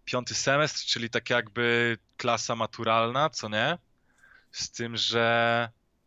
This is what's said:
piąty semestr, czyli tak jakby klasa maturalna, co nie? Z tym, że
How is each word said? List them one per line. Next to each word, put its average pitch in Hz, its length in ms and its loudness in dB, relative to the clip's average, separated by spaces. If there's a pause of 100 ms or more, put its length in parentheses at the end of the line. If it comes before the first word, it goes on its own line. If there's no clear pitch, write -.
piąty 123 300 -4
semestr, 143 520 0
czyli 117 240 -2
tak - 200 -4
jakby 117 680 2 (200)
klasa 117 400 0
maturalna, 113 720 0
co - 180 -8
nie? 120 300 0 (720)
Z - 180 -8
tym, 117 260 -8
że 117 720 2 (380)